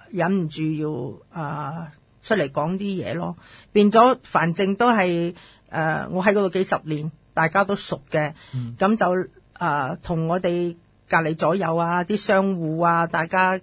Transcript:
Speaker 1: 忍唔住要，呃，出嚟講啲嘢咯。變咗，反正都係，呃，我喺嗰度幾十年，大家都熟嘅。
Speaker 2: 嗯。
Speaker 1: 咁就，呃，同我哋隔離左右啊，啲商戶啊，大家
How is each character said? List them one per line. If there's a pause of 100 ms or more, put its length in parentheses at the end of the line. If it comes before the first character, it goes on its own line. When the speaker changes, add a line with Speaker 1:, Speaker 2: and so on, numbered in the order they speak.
(100)
Speaker 1:
忍
唔
住 (100)
要，
呃， (380)
出
嚟
講
啲 (260)
嘢
咯。 (340)
變
咗，
反
正
都
係， (320)
呃，
我
喺
嗰
度
幾
十
年， (200)
大
家
都
熟
嘅。 (200)
Speaker 2:
嗯。
Speaker 1:
咁
就， (240)
呃，
同
我
哋 (340)
隔
離
左
右
啊，
啲
商
戶
啊，
大
家